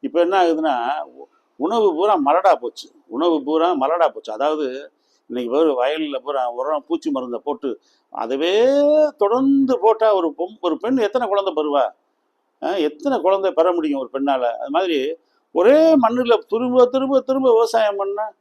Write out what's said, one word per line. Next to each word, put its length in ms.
இப்ப 200
என்ன 220
ஆகுதுன்னா, 600
உ-, 260
உணவு 380
பூரா 300
மலடா 300
போச்சு, 360
உணவு 360
பூரா 300
மலடா 360
போச்சு. 240
அதாவது 580
இன்னைக்கு 300
வேறு 280
வயல்ல 320
பூரா 340
உரம், 360
பூச்சி 240
மருந்தை 340
போட்டு 360
அதுவே 540
தொடர்ந்து 600
போட்டா 360
ஒரு 240
பொம்-, 220
ஒரு 180
பெண் 180
எத்தனை 320
குழந்தை 260
பெறுவா? 360
ஆ, 120
எத்தனை 460
குழந்தை 320
பெற 200
முடியும் 280
ஒரு 120
பெண்ணால? 380
அது 200
மாதிரி 460
ஒரே 480
மண்ணுல 380
திரும்ப 480
திரும்ப 340
திரும்ப 320
விவசாயம் 440
பண்ணா 440